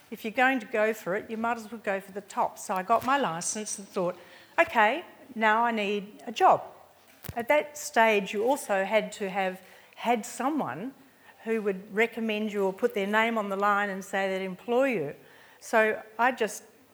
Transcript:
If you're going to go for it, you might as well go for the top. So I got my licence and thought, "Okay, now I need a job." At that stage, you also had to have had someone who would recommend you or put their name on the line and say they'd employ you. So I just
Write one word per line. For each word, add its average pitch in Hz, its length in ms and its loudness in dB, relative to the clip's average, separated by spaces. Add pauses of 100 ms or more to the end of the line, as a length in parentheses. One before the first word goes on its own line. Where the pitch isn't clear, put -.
(100)
If 226 120 -12
you're 220 80 -6
going 262 280 4
to 214 60 -6
go 214 280 0
for 190 220 -4
it, 226 140 -6
you 226 80 -8
might 233 200 -2
as 214 140 -14
well 226 120 -12
go 196 160 -2
for 190 120 -14
the 196 100 -10
top. - 360 -4
So - 160 -6
I 185 80 0
got 226 240 2
my 269 120 2
licence 208 600 -4
and 196 100 -16
thought, 180 300 -2 (420)
"Okay, 269 440 4 (320)
now 220 280 4
I 240 80 2
need 208 540 -4
a 240 60 -8
job." 240 320 6 (720)
At 233 140 -4
that 294 280 2
stage, 214 560 2
you 208 100 -2
also 220 420 0
had 190 280 0
to 190 160 -6
have 185 320 -4 (340)
had 220 300 -2
someone 254 680 -4 (500)
who 226 180 -2
would 196 320 -4
recommend 220 600 -2
you 202 100 0
or 190 100 2
put 240 200 0
their 196 140 -2
name 220 300 2
on 202 120 -2
the 196 60 -4
line 202 340 2
and 190 140 -6
say 196 260 -2
they'd 190 160 -2
employ 240 400 0
you. 180 300 -2 (440)
So 220 420 2 (160)
I 247 140 4
just 226 320 -4 (300)